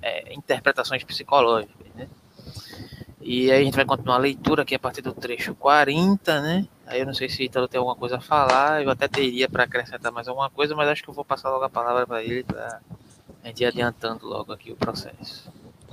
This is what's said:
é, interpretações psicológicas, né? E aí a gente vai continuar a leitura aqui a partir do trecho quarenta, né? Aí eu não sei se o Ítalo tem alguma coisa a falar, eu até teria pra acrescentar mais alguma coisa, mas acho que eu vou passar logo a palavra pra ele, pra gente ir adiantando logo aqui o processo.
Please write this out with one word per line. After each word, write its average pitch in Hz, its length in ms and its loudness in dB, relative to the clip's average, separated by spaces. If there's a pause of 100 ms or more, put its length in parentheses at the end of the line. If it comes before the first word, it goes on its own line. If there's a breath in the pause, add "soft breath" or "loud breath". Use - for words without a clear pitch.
é, - 320 -6
interpretações 131 720 -2
psicológicas, 117 840 2 (120)
né? 127 100 -14 (1120 loud breath)
E 127 300 2
aí 135 120 8
a - 20 6
gente 135 100 0
vai 135 100 6
continuar 127 300 0
a 123 60 4
leitura 139 420 2
aqui 131 140 -2
a - 20 0
partir 127 240 -8
do 131 100 -8
trecho - 440 -6
quarenta, 151 840 4
né? 170 280 0 (180)
Aí 123 140 -4
eu 131 60 -2
não 139 60 -6
sei 131 160 -4
se - 120 -6
o - 20 -2
Ítalo 127 240 0
tem - 100 -4
alguma 127 200 -2
coisa 123 220 -4
a - 20 -16
falar, 143 640 4
eu 135 40 -2
até 135 200 0
teria 131 400 0
pra 127 160 2
acrescentar 120 480 -4
mais 120 160 -10
alguma 135 200 -2
coisa, 147 280 -2
mas 147 120 2
acho 147 140 -2
que - 80 -18
eu 139 40 -14
vou 143 100 -8
passar 135 260 -4
logo 131 140 -2
a 135 40 0
palavra 120 380 0
pra 117 160 -6
ele, 120 220 -6
pra 113 340 -8 (640)
gente 117 220 -4
ir - 20 4
adiantando 117 640 -4
logo 107 240 -8
aqui 110 180 -16
o 113 60 -14
processo. - 760 -10 (400)